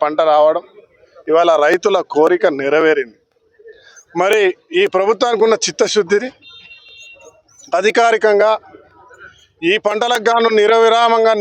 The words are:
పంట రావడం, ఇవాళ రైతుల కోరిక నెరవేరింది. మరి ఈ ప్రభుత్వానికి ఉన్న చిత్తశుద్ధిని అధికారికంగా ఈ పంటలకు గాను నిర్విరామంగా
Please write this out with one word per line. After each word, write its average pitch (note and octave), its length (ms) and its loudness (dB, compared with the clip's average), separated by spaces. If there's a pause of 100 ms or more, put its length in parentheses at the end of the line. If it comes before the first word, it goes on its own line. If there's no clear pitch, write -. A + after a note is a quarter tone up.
పంట D3+ 160 -2 (140)
రావడం, D#3 300 2 (680)
ఇవాళ E3+ 200 2 (140)
రైతుల F#3 320 0 (180)
కోరిక E3 300 2 (140)
నెరవేరింది. C#3+ 580 -2 (1040)
మరి G#3 180 0 (400)
ఈ G3+ 40 2 (120)
ప్రభుత్వానికి G#3 520 -2
ఉన్న A3 80 2 (100)
చిత్తశుద్ధిని G3+ 640 -2 (1500)
అధికారికంగా A3 720 0 (1080)
ఈ F3 120 0 (120)
పంటలకు A3 420 -4
గాను A#3 220 0 (100)
నిర్విరామంగా A3+ 800 2